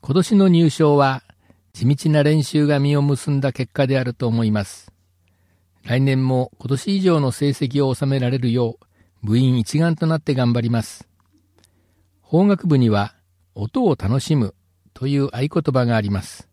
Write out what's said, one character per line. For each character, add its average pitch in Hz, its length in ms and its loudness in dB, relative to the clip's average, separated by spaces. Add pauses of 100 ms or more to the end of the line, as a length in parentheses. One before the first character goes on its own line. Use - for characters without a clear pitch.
今 135 140 -4
年 190 200 0
の 190 140 6
入 165 200 4
賞 147 280 2
は 135 260 0 (500)
地 117 140 -2
道 147 240 0
な 151 100 4
練 151 220 2
習 147 240 0
が 147 100 2
実 143 200 2
を 143 40 2
結 143 300 -2
ん 139 100 0
だ 135 100 -2
結 - 220 -8
果 139 140 0
で 135 100 0
あ 127 60 -2
る 123 100 -6
と 123 140 -4
思 113 180 0
い 107 60 2
ま 104 120 0
す。 - 280 -16 (920)
来 123 160 -2
年 131 280 0
も 127 320 -2
今 120 100 -12
年 196 280 -2
以 190 40 -2
上 175 180 2
の 135 120 0
成 143 180 -2
績 139 340 -2
を 131 100 0
収 143 120 -4
め 135 140 0
ら 123 100 0
れ 131 80 -2
る 123 140 -2
よ 120 280 -2
う、 - 60 -20 (400)
部 107 120 2
員 127 200 2
一 120 220 -2
丸 165 160 2
と 165 100 -4
な 160 140 0
っ - 20 -10
て 143 140 -2
頑 123 180 0
張 120 80 0
り 117 80 -2
ま 117 140 -2
す。 - 260 -16 (1120)
法 175 240 2
学 196 220 0
部 151 100 4
に 120 140 4
は、 101 240 -2 (400)
音 113 300 -4
を 160 140 2
楽 117 200 -2
し 156 160 -2
む 110 180 0 (400)
と 131 140 -8
い 143 100 0
う 139 160 0
合 131 140 -4
言 - 20 -4
葉 131 360 0
が 117 100 0
あ 110 60 2
り 101 100 -4
ま 95 100 -2
す。 - 320 -18